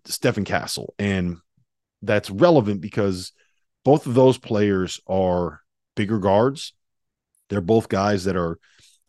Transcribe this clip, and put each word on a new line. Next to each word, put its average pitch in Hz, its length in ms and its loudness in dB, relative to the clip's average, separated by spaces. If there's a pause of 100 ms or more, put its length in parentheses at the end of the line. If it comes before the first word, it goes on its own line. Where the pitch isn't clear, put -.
Stephen 107 400 -2
Castle. - 520 -8
And 92 380 -2 (640)
that's 104 300 -2
relevant 107 500 2
because 98 520 -4 (520)
both 147 220 4
of 123 80 -4
those 131 240 6
players 101 680 -2
are 90 540 -2 (360)
bigger 107 220 -2
guards. 104 540 2 (800)
They're 101 100 -2
both 107 300 0
guys 101 340 0
that 92 120 -2
are, 85 220 -4 (500)